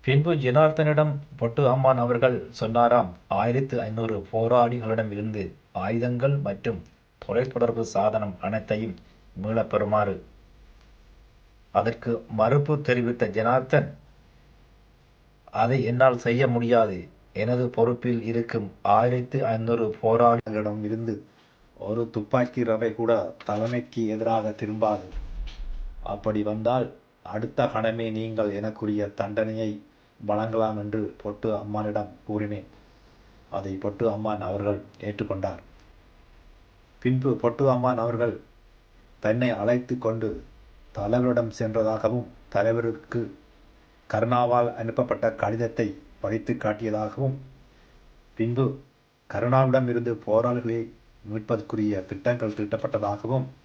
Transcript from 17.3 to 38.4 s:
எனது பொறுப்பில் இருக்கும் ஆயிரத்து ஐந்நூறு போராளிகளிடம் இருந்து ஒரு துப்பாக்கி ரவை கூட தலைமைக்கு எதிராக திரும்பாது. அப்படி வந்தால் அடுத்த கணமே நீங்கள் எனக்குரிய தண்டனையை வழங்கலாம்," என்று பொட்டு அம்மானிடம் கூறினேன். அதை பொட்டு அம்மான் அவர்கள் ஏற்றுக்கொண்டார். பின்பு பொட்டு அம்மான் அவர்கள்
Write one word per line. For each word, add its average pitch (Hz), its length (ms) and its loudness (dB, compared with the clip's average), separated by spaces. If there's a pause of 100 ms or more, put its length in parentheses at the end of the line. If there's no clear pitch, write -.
எனது 120 360 0
பொறுப்பில் 120 540 2
இருக்கும் 113 480 -2 (120)
ஆயிரத்து 123 640 2
ஐந்நூறு 113 560 0
போராளிகளிடம் 110 840 2
இருந்து 113 400 -4 (540)
ஒரு 117 340 -4
துப்பாக்கி 123 500 -2
ரவை 110 320 0
கூட 113 400 0 (100)
தலைமைக்கு 113 640 -2
எதிராக 110 440 0
திரும்பாது. 107 560 -2 (960)
அப்படி 104 400 -4
வந்தால் 117 500 0 (300)
அடுத்த - 420 -4
கணமே 113 460 -2
நீங்கள் 110 500 -4
எனக்குரிய 104 540 -4
தண்டனையை 107 680 -4 (440)
வழங்கலாம்," 110 520 0
என்று 104 440 -4
பொட்டு 104 340 -4
அம்மானிடம் 104 520 -4 (180)
கூறினேன். 104 400 -6 (840)
அதை 95 240 -6
பொட்டு 104 360 -2
அம்மான் 107 300 -4
அவர்கள் 98 420 -2 (180)
ஏற்றுக்கொண்டார். 98 580 -4 (1400)
பின்பு 127 360 2
பொட்டு 127 360 2
அம்மான் 123 280 2
அவர்கள் 117 420 -2 (800)